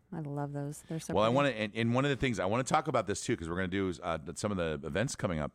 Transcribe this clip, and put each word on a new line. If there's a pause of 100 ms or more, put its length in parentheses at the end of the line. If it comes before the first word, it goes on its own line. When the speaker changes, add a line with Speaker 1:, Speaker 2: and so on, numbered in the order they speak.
(140)
Speaker 1:
I
love
those.
They're
so
Speaker 2:
Well,
I
Speaker 1:
pretty.
Speaker 2:
wanna,
and,
and
one
of
the
things
I
wanna
talk
about
this,
too,
'cause
we're
gonna
do
is,
uh,
th-,
some
of
the
events
coming
up